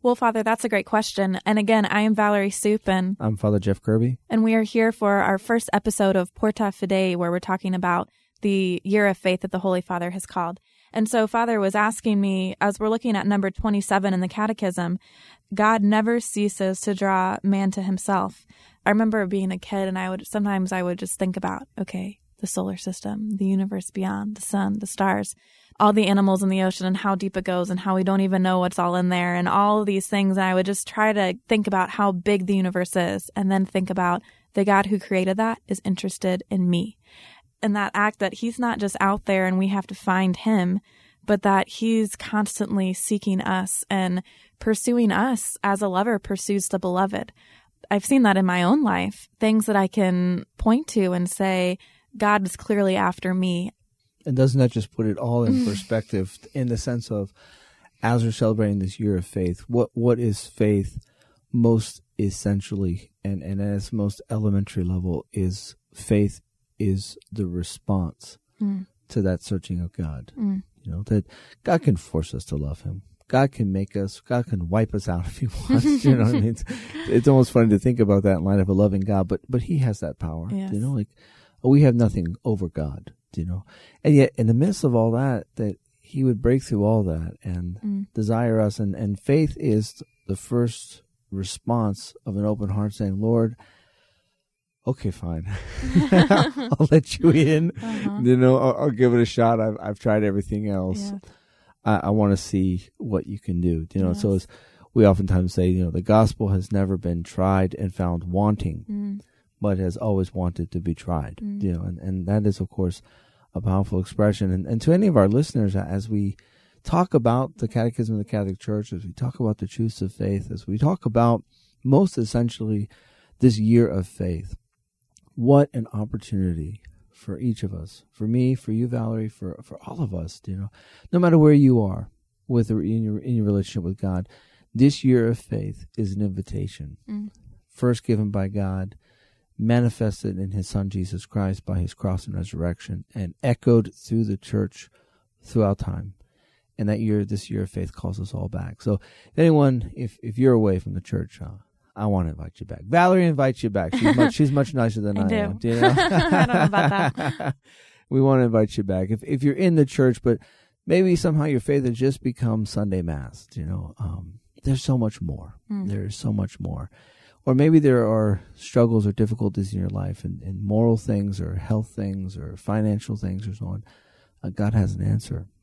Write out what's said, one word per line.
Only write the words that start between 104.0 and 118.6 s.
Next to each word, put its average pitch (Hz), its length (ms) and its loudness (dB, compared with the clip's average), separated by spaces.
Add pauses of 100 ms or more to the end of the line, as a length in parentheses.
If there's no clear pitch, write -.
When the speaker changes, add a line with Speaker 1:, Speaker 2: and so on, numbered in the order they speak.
Speaker 2:
know, 92 120 0
so 101 180 0
Speaker 1:
Yes. 95 120 0
Speaker 2:
as - 40 -20 (460)
we 110 120 8
oftentimes 92 460 4
say, 90 160 2
you 92 160 2
know, 87 60 -2
the 85 120 -2
gospel 107 460 4
has 98 240 -2
never 98 240 0
been 85 260 -4
tried 95 520 0
and 95 200 -6
found 87 300 -2
wanting, 95 640 -2
Speaker 1:
Mm. 202 300 -8 (400)
Speaker 2:
but 101 180 0
has 92 200 -2
always 98 340 -2
wanted 87 380 -4
to 90 100 -6
be 85 140 -4
tried. 80 480 -6
Speaker 1:
Mm. 101 200 -8
Speaker 2:
You 95 120 -2
know, 85 80 -6
and, 92 160 -8
and 92 280 -6
that 104 200 0
is, 101 140 0
of 92 100 -6
course, 90 320 -4 (520)
a 95 60 -4
powerful 95 400 -2
expression. 104 500 0
And, 92 160 -2
and 113 160 -4
to 160 100 2
any 190 140 4
of 170 100 4
our 98 120 6
listeners, 107 480 0
as 98 320 -4
we 101 280 -4 (480)
talk 175 280 0
about 127 460 2
the 113 100 -4
Catechism 113 460 -2
of 104 100 -2
the - 60 -12
Catholic 98 280 -4
Church, 107 340 -6